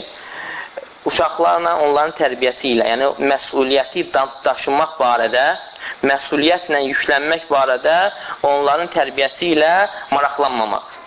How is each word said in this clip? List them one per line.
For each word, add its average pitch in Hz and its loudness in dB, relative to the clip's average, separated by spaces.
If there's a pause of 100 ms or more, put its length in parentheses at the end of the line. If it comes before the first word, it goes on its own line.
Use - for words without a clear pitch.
(1040)
uşaqlarla 170 0
onların 151 2
tərbiyəsi 127 0
ilə, 110 2
yəni 131 2 (100)
məsuliyyəti 139 0
da-, 139 0 (120)
daşımaq 143 0
barədə, 120 2 (520)
məsuliyyətlə 147 0
yüklənmək 147 0
barədə 135 2 (420)
onların 143 2
tərbiyəsi 139 0
ilə 156 4 (340)
maraqlanmamaq. 135 0 (120)